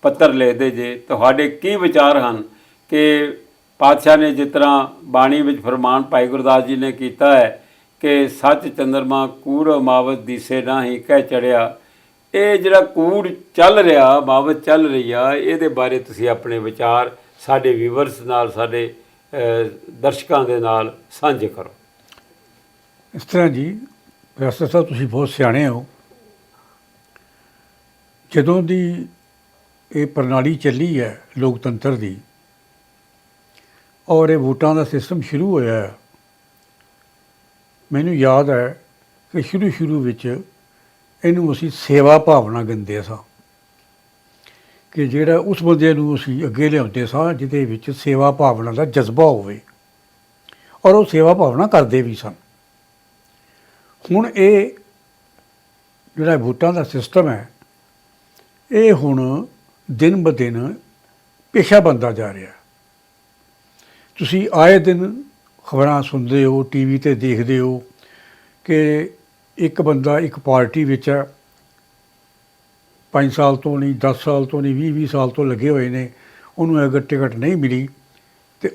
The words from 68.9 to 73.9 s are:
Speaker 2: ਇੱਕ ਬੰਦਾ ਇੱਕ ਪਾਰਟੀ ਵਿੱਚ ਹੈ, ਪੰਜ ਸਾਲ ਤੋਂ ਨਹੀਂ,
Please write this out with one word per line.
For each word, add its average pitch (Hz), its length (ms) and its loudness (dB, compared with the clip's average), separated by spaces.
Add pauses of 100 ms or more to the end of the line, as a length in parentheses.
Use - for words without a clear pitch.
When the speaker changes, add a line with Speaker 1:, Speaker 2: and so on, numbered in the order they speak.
Speaker 2:
ਇੱਕ 165 240 -2
ਬੰਦਾ 147 360 0
ਇੱਕ 156 200 -6
ਪਾਰਟੀ 131 460 0
ਵਿੱਚ 135 240 -4
ਹੈ, 143 260 -4 (1800)
ਪੰਜ 139 200 0
ਸਾਲ 139 240 2
ਤੋਂ 143 220 -6
ਨਹੀਂ, 139 160 -2